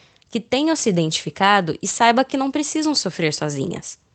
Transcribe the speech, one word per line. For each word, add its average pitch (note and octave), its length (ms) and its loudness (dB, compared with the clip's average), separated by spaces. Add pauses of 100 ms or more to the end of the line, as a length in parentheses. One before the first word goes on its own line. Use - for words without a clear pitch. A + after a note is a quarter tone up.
(280)
que A3+ 120 -4
tenham D4+ 340 0
se C4+ 140 -2
identificado E3+ 920 2
e G#3 60 -4
saiba A#3 380 4
que - 120 -4
não C4+ 140 -2
precisam D4+ 440 -2
sofrer E3 380 -2
sozinhas. C#3+ 680 -6 (160)